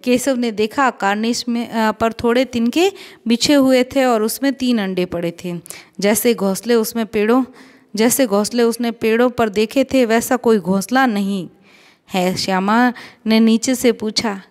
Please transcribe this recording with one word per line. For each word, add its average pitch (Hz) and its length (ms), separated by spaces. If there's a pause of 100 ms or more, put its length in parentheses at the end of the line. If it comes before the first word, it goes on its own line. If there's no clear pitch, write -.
केशव 254 320
ने 240 160
देखा 220 380
कार्निस 220 580
में, 233 220
अ, 220 220
पर 226 200
थोड़े 240 320
तिनके 254 480 (360)
बिछे 240 260
हुए 262 300
थे 262 200
और 233 180
उसमें 254 300
तीन 247 260
अंडे 190 260
पड़े 170 400
थे। 175 160 (400)
जैसे 214 340
घोंसले 196 400
उसमें 220 320
पेड़ों, 226 380 (520)
जैसे 240 300
घोंसले 208 360
उसने 233 280
पेड़ों 233 400
पर 233 180
देखे 214 360
थे, 262 200
वैसा 233 320
कोई 226 220
घोंसला 196 480
नहीं 202 420 (640)
है। 185 240
श्यामा 208 560 (340)
ने 220 140
नीचे 226 340
से 240 180
पूछा 208 580